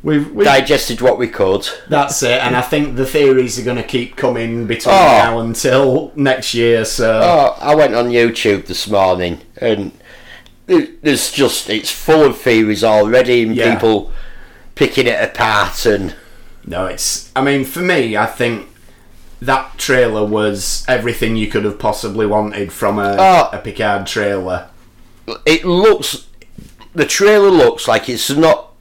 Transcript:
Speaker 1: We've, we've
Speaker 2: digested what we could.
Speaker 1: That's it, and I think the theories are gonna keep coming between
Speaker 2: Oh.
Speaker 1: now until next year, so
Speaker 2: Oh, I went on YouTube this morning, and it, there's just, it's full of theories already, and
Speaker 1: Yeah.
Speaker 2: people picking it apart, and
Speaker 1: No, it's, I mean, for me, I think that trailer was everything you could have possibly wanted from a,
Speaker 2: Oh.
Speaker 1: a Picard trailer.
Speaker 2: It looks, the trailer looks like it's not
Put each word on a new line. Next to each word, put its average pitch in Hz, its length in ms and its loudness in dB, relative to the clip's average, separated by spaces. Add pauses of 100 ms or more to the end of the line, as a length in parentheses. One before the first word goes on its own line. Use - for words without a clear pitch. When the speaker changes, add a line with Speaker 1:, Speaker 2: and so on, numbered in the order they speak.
Speaker 1:
We've, 151 280 -2
we've - 160 0
Speaker 2:
digested 135 540 0
what 120 180 2
we 120 80 -2
could. 98 420 -2 (200)
Speaker 1:
That's 143 340 0
it, 123 180 0
and 123 140 -2
I 123 80 0
think 147 320 -2
the 131 120 -2
theories 131 520 2
are 120 60 -10
gonna 120 180 -4
keep 123 320 -6
coming 117 520 -4
between 117 280 0
Speaker 2:
Oh. 196 40 6
Speaker 1:
now 117 420 4
until 131 760 0
next 135 400 -2
year, 117 300 2
so 113 380 0
Speaker 2:
Oh, 160 380 4
I 147 140 2
went 139 200 4
on 120 160 0
YouTube 117 560 0
this - 220 -8
morning, 92 520 0 (160)
and 180 340 -2 (760)
it, 175 340 0
there's 147 300 -2
just, - 360 -2
it's 104 220 -6
full 156 320 2
of 135 160 2
theories 110 460 0
already, 117 580 4
and 113 140 -2
Speaker 1:
Yeah. 117 180 2
Speaker 2:
people 110 380 0 (640)
picking 131 300 0
it 110 160 0
apart, 110 640 -2
and 98 280 0 (540)
Speaker 1:
No, 90 180 -6
it's, - 480 -8
I 135 80 -2
mean, 139 220 0
for 135 160 -10
me, 143 360 -2
I 110 100 0
think 117 400 -6 (720)
that - 380 -4
trailer 120 460 0
was 107 640 -4
everything 117 480 -2
you 107 100 -2
could 104 180 -4
have 104 140 -4
possibly 107 480 -4
wanted 104 460 -4
from 104 260 -4
a, 101 200 -2
Speaker 2:
Oh. 190 340 4
Speaker 1:
a 101 60 -10
Picard 101 480 -4
trailer. 95 600 -4 (800)
Speaker 2:
It 160 200 0
looks, 185 600 0 (680)
the 156 120 0
trailer 202 440 4
looks 135 380 4
like 113 200 0
it's 120 220 -6
not 156 500 2